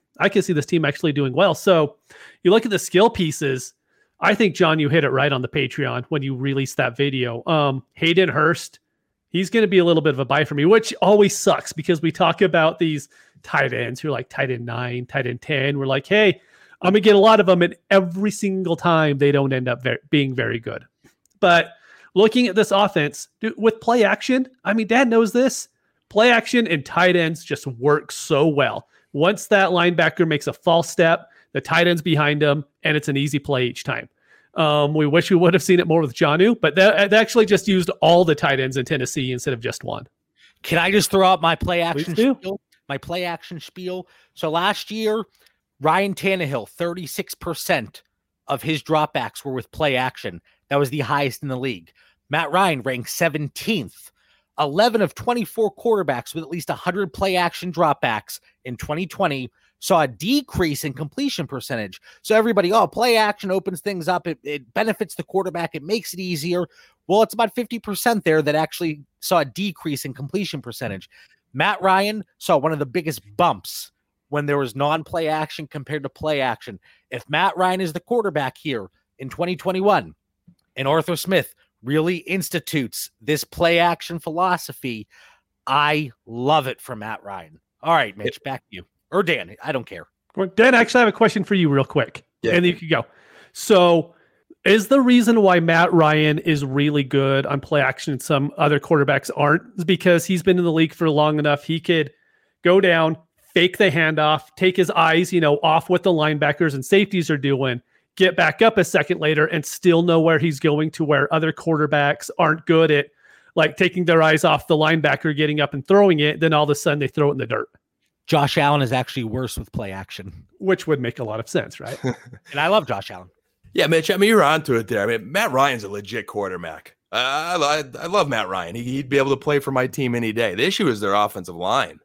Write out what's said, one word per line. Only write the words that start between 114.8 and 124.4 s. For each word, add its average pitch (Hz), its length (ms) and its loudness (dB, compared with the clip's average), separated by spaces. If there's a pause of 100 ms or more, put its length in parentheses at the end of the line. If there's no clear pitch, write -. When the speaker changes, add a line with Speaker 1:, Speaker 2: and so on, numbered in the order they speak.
Speaker 1:
getting 151 240 0
up 143 140 -2
and 139 140 -6
throwing 190 320 6
it. 151 180 0
Then 160 140 2
all 151 100 4
of 147 80 2
a 143 60 0
sudden 147 240 0
they 131 80 -2
throw 143 220 0
it - 20 2
in 135 60 -8
the 123 80 -6
dirt. 113 220 -4 (580)
Speaker 2:
Josh 143 320 2
Allen 143 240 4
is 120 100 -2
actually 127 320 -4
worse 117 340 -8
with - 140 -12
play 104 180 -8
action. 95 560 -14 (120)
Speaker 1:
Which 190 280 -2
would 147 140 -2
make 117 180 -6
a 127 60 -8
lot 110 160 -8
of - 80 -14
sense, - 320 -6
right? - 200 -12
Speaker 2:
<laughs> - 520 -8
And 139 80 -4
I 160 80 0
love 196 180 0
Josh 98 240 -6
Allen. 92 180 -18 (440)
Speaker 3:
Yeah, 151 160 2
Mitch, 160 200 2
I 190 100 0
mean, 202 100 4
you're 220 140 6